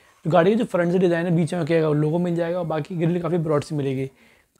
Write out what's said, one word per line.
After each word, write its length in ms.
तो 60
गाड़ी 200
के 60
जो 80
फ्रंट 260
से 80
डिज़ाइन 260
है, 100
बीच 180
में 120
क्या 240
लोगो 300
मिल 160
जाएगा 240
और 60
बाकी 300
ग्रिल 260
काफ़ी 160
ब्रॉड 260
सी 120
मिलेगी। 340